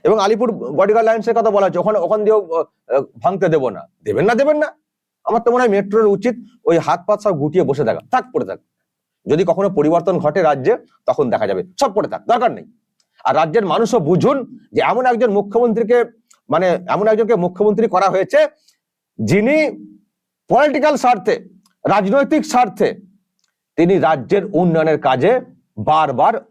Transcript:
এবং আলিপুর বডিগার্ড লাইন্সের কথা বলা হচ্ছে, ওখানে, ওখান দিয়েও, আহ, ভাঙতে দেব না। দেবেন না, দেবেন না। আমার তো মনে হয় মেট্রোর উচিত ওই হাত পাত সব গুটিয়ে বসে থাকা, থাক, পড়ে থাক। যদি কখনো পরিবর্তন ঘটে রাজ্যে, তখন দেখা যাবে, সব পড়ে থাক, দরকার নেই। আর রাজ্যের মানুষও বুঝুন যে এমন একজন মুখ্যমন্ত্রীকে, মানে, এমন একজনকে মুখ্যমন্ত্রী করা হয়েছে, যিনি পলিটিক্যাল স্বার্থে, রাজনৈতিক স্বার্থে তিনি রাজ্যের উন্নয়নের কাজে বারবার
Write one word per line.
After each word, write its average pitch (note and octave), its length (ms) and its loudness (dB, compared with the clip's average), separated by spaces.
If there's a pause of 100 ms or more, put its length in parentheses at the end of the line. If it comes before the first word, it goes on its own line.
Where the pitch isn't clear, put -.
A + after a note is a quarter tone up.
এবং G#3 160 2
আলিপুর A3 320 0
বডিগার্ড G3 540 0
লাইন্সের A3+ 300 0
কথা A3 160 2
বলা G3+ 140 2
হচ্ছে, F3 140 -2
ওখানে, G3+ 200 0
ওখান G3+ 240 -2
দিয়েও, G#3 320 0
আহ, D#3+ 80 -2 (560)
ভাঙতে F3+ 300 -2
দেব C#3+ 200 0
না। E2 180 -14 (160)
দেবেন G#2+ 220 -2
না, A#3 100 2
দেবেন C#4+ 220 2
না। D4+ 240 -4 (420)
আমার A3+ 180 -2
তো A#3 100 0
মনে B3 100 2
হয় B3 80 2
মেট্রোর G3+ 360 0
উচিত G3+ 300 0 (300)
ওই E3 120 2
হাত D#3+ 300 -2
পাত G#3 120 0
সব G3+ 180 -2
গুটিয়ে D3+ 260 0
বসে C#3 200 -2
থাকা, G#2 160 -2 (120)
থাক, B3+ 220 -2
পড়ে B2+ 120 -2
থাক। F#2 140 -12 (680)
যদি D#3 200 0
কখনো F#3 220 0
পরিবর্তন F3+ 480 0
ঘটে D3+ 240 0
রাজ্যে, D3 360 0 (280)
তখন B2+ 240 0
দেখা G#2+ 180 -2
যাবে, F#2+ 160 -4 (160)
সব B3 160 0
পড়ে G3+ 140 -2
থাক, - 160 -12
দরকার A#3+ 260 0
নেই। E2+ 140 -16 (580)
আর C3 120 0
রাজ্যের E3 300 0
মানুষও G3+ 340 0
বুঝুন G3 580 0 (140)
যে A2 100 0
এমন G3+ 240 0
একজন A#3+ 260 0
মুখ্যমন্ত্রীকে, A3+ 720 0 (460)
মানে, E3+ 300 0 (100)
এমন G3 180 0
একজনকে A3 280 2
মুখ্যমন্ত্রী G3+ 520 0
করা F#3 220 0
হয়েছে, G3 380 0 (720)
যিনি G#3+ 540 0 (800)
পলিটিক্যাল C#4+ 460 2
স্বার্থে, A#3 400 0 (520)
রাজনৈতিক G#3+ 580 0
স্বার্থে G#3 480 0 (800)
তিনি F3 240 2
রাজ্যের D#3+ 460 0
উন্নয়নের D#3+ 560 0
কাজে C#3 400 0 (360)
বারবার D3+ 720 0